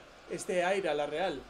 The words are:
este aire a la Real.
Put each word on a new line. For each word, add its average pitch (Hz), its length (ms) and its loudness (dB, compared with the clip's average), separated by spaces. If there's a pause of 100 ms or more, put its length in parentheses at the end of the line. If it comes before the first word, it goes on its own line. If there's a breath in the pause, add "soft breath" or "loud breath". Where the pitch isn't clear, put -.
(300)
este 180 340 0
aire 185 240 2
a 147 60 2
la 147 120 2
Real. 151 440 -2